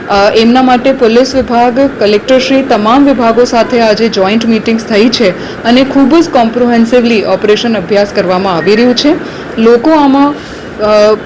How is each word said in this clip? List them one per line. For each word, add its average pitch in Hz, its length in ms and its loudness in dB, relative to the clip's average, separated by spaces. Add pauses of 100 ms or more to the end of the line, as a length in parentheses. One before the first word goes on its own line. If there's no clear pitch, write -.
અ, 202 260 2
એમના 233 260 2
માટે 254 300 2
પોલીસ 262 440 0
વિભાગ, 240 440 0 (200)
કલેક્ટરશ્રી, 262 640 0
તમામ 247 440 2
વિભાગો 233 380 2
સાથે 240 380 0
આજે 220 280 0
જોઈન્ટ 202 360 -2
મીટિંગ્સ 226 380 -2
થઈ 220 260 0
છે 214 200 0 (340)
અને 247 200 2
ખૂબ 269 320 2
જ 330 140 2
કોમ્પ્રિહેન્સિવલી 233 920 0
ઓપરેશન 214 540 -2
અભ્યાસ 202 380 -2
કરવામાં 185 400 -2
આવી 175 200 0
રહ્યું 240 200 2
છે. 294 180 0 (440)
લોકો 240 340 2
આમાં, 277 420 2 (500)
અ, 214 300 2 (120)